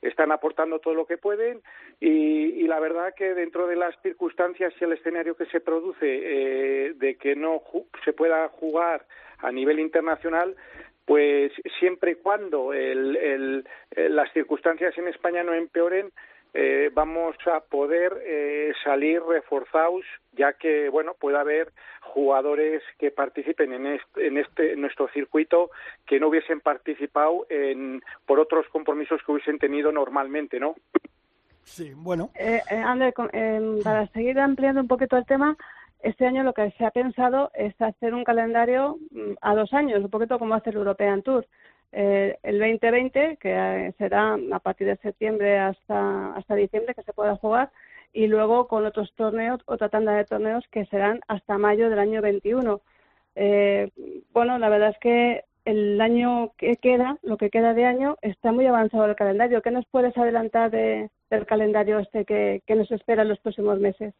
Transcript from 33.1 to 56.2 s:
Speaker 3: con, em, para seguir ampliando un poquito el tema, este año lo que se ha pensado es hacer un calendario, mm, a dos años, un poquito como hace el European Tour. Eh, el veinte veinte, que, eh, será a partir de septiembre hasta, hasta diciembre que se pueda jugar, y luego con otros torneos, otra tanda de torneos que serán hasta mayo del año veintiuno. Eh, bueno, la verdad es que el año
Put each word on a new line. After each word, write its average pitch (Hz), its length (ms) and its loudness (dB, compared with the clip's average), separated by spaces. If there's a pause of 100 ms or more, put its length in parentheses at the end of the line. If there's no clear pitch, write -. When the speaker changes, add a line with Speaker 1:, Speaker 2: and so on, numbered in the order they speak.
Speaker 3:
con, 233 200 -6
em, 220 480 -2
para 214 260 0
seguir 240 320 -2
ampliando 269 420 2
un 247 80 -2
poquito 254 260 2
el 247 100 2
tema, 277 300 2 (460)
este 226 240 0
año 262 180 2
lo 254 100 0
que 208 180 0
se - 120 -4
ha 220 80 2
pensado 254 600 0
es 208 280 -6
hacer 226 320 -2
un 240 120 -4
calendario, 240 720 2 (140)
mm, 208 280 -8
a 208 160 2
dos 214 160 0
años, 262 320 2
un 202 60 -6
poquito 226 280 -2
como 226 180 -2
hace 220 160 -2
el 208 60 -4
European 202 440 0
Tour. 262 240 0 (480)
Eh, 196 500 0
el 208 140 0
veinte 226 320 2
veinte, 262 500 2
que, 190 120 -4
eh, 190 460 -2
será 208 400 2 (140)
a 185 80 -4
partir 190 280 -4
de 202 100 0
septiembre 208 640 0
hasta, 196 760 -4
hasta 196 200 -4
diciembre 214 400 -2
que 214 80 -16
se 208 100 -12
pueda 208 220 0
jugar, 226 340 0 (440)
y 220 140 2
luego 220 400 4
con 220 180 0
otros 214 300 -6
torneos, 226 500 -2
otra 220 240 -2
tanda 214 240 0
de 208 100 2
torneos 214 480 -4
que 208 140 -4
serán 202 420 0
hasta 202 300 -4
mayo 208 320 4
del 214 100 0
año 214 220 0
veintiuno. 208 580 0 (560)
Eh, 202 540 2 (420)
bueno, 240 260 2
la 226 120 2
verdad 208 200 6
es 208 100 -6
que 240 440 2 (220)
el 208 340 2
año 240 580 2